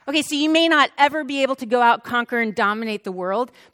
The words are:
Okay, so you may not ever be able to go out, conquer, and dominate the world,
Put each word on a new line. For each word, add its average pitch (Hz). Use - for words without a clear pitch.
Okay, 294
so -
you 294
may 320
not 302
ever 294
be 277
able 262
to 254
go 240
out, 240
conquer, 240
and 220
dominate 214
the 190
world, 190